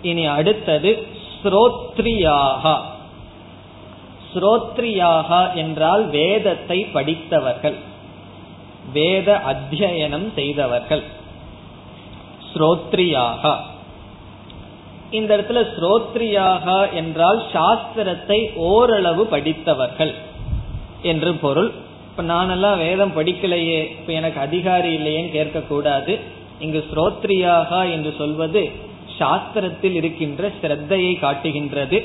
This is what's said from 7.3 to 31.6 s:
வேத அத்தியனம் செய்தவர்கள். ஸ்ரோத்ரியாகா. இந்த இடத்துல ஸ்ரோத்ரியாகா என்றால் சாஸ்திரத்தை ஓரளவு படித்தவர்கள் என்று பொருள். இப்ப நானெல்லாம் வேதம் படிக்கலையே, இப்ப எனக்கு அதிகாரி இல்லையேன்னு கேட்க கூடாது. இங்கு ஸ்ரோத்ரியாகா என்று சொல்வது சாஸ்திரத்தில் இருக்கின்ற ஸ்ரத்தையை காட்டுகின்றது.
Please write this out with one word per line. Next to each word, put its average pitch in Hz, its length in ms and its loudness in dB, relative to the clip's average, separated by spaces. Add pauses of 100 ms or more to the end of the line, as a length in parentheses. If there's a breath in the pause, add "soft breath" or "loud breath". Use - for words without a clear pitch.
வேத 180 380 2 (180)
அத்தியனம் 151 840 -2
செய்தவர்கள். 143 720 -2 (1400)
ஸ்ரோத்ரியாகா. 156 1080 2 (1600)
இந்த 214 180 -2
இடத்துல 208 380 4
ஸ்ரோத்ரியாகா 190 1120 2 (120)
என்றால் 165 560 2
சாஸ்திரத்தை 202 920 0 (240)
ஓரளவு 202 640 4
படித்தவர்கள் 147 880 0 (880)
என்று 160 320 0
பொருள். 151 360 0 (320)
இப்ப - 220 -10
நானெல்லாம் 185 540 2
வேதம் 180 360 0
படிக்கலையே, 165 680 0 (100)
இப்ப - 220 -10
எனக்கு 160 280 -4
அதிகாரி 175 500 0
இல்லையேன்னு 156 400 -2
கேட்க 156 320 -2
கூடாது. 143 500 -2 (460)
இங்கு 156 260 -4
ஸ்ரோத்ரியாகா 175 960 2 (100)
என்று 156 240 -4
சொல்வது 160 480 -2 (500)
சாஸ்திரத்தில் 185 840 -2
இருக்கின்ற 160 560 -4
ஸ்ரத்தையை 170 600 0
காட்டுகின்றது. 143 920 -2